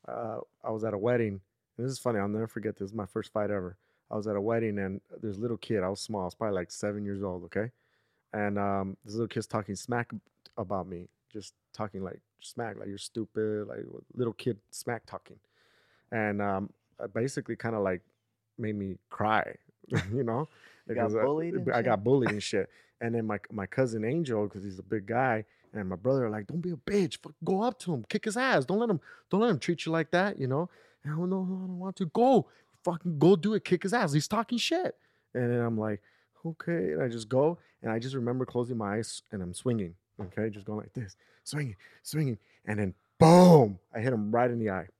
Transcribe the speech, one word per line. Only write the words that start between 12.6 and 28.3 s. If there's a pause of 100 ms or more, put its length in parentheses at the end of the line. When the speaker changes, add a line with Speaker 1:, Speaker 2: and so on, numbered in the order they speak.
Speaker 1:
like,
"You're
stupid,"
like, (300)
little
kid (100)
smack
talking. (720)
And,
um, (280)
uh,
basically
kinda,
like, (560)
made
me (120)
cry, (320)
<laughs>
you
know? (380)
Speaker 2:
You
got
Speaker 1:
Because,
uh,
Speaker 2:
bullied
and
Speaker 1:
I
Speaker 2:
shit?
Speaker 1:
got
bullied
and
shit. (300)
And
then
my, (100)
my
cousin
Angel,
'cause
he's
a
big
guy, (280)
and
my
brother
are
like,
"Don't
be
a
bitch.
Fuck,
go
up
to
him.
Kick
his